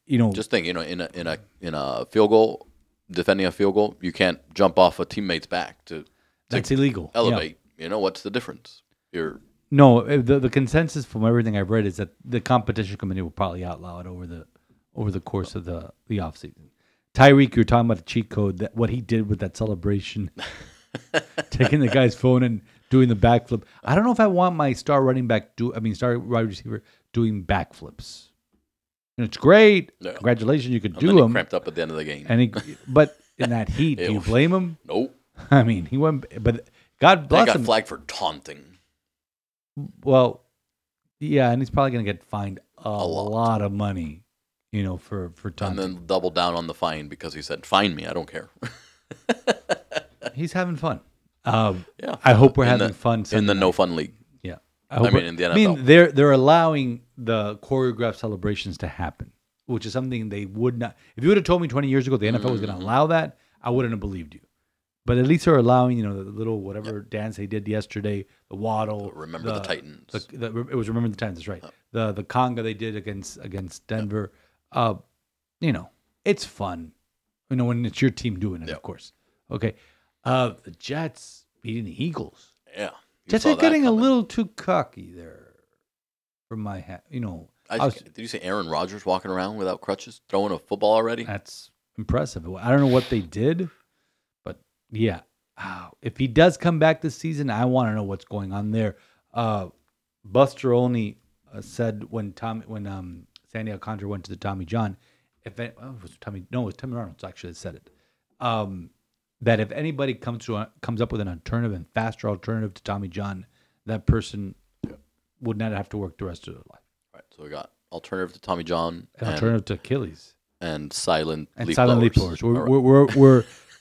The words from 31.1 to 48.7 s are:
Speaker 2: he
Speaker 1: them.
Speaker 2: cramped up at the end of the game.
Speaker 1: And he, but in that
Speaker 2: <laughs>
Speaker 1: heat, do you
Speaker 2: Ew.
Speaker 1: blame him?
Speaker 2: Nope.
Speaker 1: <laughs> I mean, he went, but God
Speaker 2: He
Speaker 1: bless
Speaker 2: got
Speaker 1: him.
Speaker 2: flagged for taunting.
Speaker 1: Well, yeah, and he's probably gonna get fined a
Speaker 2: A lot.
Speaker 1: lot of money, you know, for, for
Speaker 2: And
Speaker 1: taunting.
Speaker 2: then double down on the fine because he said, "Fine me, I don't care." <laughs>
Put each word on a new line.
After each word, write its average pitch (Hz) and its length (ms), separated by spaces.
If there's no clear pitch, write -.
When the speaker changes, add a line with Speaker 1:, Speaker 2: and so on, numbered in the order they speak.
Speaker 2:
he 147 40
Speaker 1:
them. 117 120
Speaker 2:
cramped 95 200
up 90 140
at 80 80
the 85 60
end 80 100
of 78 60
the 78 80
game. 73 240
Speaker 1:
And 117 120
he, 110 120
but 143 300
in 135 120
that 113 200
Speaker 2:
<laughs> - 80
Speaker 1:
heat, 147 200
do 90 80
you 101 80
Speaker 2:
Ew. 101 80
Speaker 1:
blame 131 320
him? 180 320
Speaker 2:
Nope. - 280
Speaker 1:
<laughs> - 180
I 139 120
mean, 107 240
he 131 100
went, 147 280
but 117 280
God 170 220
Speaker 2:
He 139 60
Speaker 1:
bless 196 200
Speaker 2:
got 226 100
Speaker 1:
him. 123 80
Speaker 2:
flagged 110 220
for 76 200
taunting. 76 720
Speaker 1:
Well, 131 400
yeah, 143 320
and 123 100
he's 127 80
probably 139 220
gonna 120 120
get 98 200
fined 98 360
a 110 120
Speaker 2:
A - 0
lot. 92 420
Speaker 1:
lot 113 300
of 101 100
money, 92 520
you 101 100
know, 90 140
for, 90 380
for - 120
Speaker 2:
And 92 100
Speaker 1:
taunting. 95 200
Speaker 2:
then 92 280
double 92 240
down 87 260
on 85 120
the 80 60
fine 78 340
because 76 260
he 76 80
said, 71 240
"Fine 95 300
me, 80 100
I 80 80
don't - 160
care." - 200
<laughs> - 1700